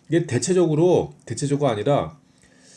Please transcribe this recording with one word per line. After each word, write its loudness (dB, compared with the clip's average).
이게 0
대체적으로, 2
대체적으로 -2
아니라 -2